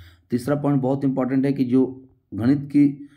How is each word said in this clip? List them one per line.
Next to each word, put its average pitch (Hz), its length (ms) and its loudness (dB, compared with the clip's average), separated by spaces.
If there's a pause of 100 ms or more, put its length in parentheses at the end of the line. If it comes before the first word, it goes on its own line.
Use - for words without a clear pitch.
(320)
तीसरा 123 240 -2
पॉइंट 143 260 0
बहुत 135 220 -2
इंपॉर्टेंट 135 420 0
है 139 80 0
कि 135 120 -2
जो 131 440 0 (240)
गणित 131 300 0
की 143 540 0